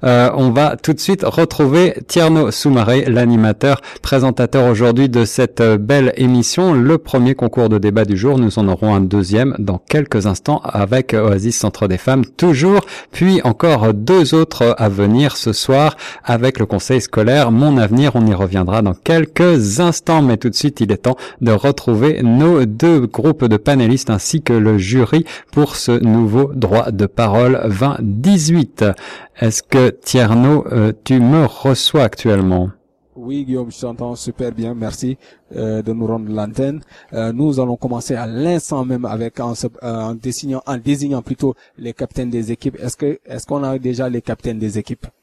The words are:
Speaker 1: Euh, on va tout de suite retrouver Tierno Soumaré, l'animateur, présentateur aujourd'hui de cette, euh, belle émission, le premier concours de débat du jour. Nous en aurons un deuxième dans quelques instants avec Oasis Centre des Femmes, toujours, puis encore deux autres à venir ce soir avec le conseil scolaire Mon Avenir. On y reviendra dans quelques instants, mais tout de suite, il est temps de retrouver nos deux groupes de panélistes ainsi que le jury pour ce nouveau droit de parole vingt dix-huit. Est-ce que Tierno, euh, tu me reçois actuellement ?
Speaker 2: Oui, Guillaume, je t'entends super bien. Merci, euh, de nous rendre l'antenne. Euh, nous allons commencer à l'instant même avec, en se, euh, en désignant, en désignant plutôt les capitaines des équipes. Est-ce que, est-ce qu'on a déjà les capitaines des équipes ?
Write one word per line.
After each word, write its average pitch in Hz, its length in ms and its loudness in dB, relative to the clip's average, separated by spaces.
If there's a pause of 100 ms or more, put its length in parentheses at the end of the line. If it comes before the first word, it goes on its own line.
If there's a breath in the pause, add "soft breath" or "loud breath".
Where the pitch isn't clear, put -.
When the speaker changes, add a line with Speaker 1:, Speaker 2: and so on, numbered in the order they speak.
Speaker 1:
Euh, 123 300 4
on 131 160 2
va 139 260 0
tout - 160 -4
de 147 80 -2
suite - 240 -2
retrouver 160 680 0 (140)
Tierno 160 420 2
Soumaré, 127 560 0
l'animateur, 120 760 2 (200 loud breath)
présentateur 127 720 0
aujourd'hui 120 360 2
de 120 160 2
cette, 120 380 -2
euh, 110 160 4
belle 127 400 2
émission, 127 560 2
le 139 240 4
premier 131 380 0
concours 117 340 0
de 107 80 2
débat 104 280 2
du 101 120 0
jour. 135 220 2
Nous 113 180 0
en 104 100 2
aurons 101 280 0
un 98 60 2
deuxième 101 580 0
dans 98 180 -2
quelques 135 480 -2
instants 104 380 -2
avec 110 500 -2
Oasis 107 420 0
Centre 104 320 -2
des 92 120 0
Femmes, 131 260 0
toujours, 175 560 2 (300 loud breath)
puis 185 320 2
encore 117 500 2
deux 139 400 2
autres 160 460 2
à 110 100 2
venir 104 480 2
ce 113 160 -4
soir 143 420 0 (280 loud breath)
avec 123 340 0
le 117 80 0
conseil 113 360 -2
scolaire 117 500 0
Mon 139 260 4
Avenir. 120 380 2
On 113 100 2
y 107 80 2
reviendra 92 480 0
dans 95 140 0
quelques 160 840 0
instants, 165 440 0
mais 120 140 2
tout 120 120 -2
de 98 60 -8
suite, - 260 -2
il 104 100 0
est 98 120 -2
temps 127 140 0 (240 loud breath)
de 117 100 2
retrouver 123 720 0
nos 135 420 4
deux 139 360 2
groupes 135 460 0
de 107 100 4
panélistes 131 520 2
ainsi 113 320 -2
que 120 120 0
le 107 240 4
jury 120 480 2 (260 loud breath)
pour 147 240 0
ce - 160 -4
nouveau 117 640 2
droit 117 380 0
de 101 140 0
parole 117 600 2
vingt 113 360 -2
dix-huit. 147 840 0 (540 loud breath)
Est-ce 113 240 -2
que 127 260 4
Tierno, 123 840 2
euh, 110 220 2 (100)
tu 131 160 2
me 139 260 4
reçois 135 580 0
actuellement ? 95 680 0 (440)
Speaker 2:
Oui, 135 300 -10
Guillaume, 127 260 -6
je - 80 -20
t'entends 120 360 -10
super 120 360 -8
bien. 113 220 -8
Merci, 120 440 -8 (380 soft breath)
euh, 110 280 -6
de 113 100 -6
nous 113 140 -4
rendre 110 240 -6
l'antenne. 117 500 -6 (320 soft breath)
Euh, 113 180 -6
nous 139 280 -2
allons 123 180 -2
commencer 123 380 -6
à 117 100 -8
l'instant 143 600 -4
même 123 200 -6
avec, 113 340 -8
en 120 140 -6
se, 120 140 -8
euh, - 20 -6 (120)
en 113 340 -8
désignant, 131 500 -8
en 135 120 -8
désignant 139 440 -4
plutôt 135 340 -6 (220 soft breath)
les 117 160 -12
capitaines 127 380 -10
des 117 200 -6
équipes. 127 280 -8
Est-ce - 180 -12
que, 151 280 -6
est-ce 120 200 -16
qu'on 143 180 -6
a 135 140 -6
déjà 127 320 -6
les 120 140 -8
capitaines 117 340 -8
des 107 220 -6
équipes ? - 260 -12 (180)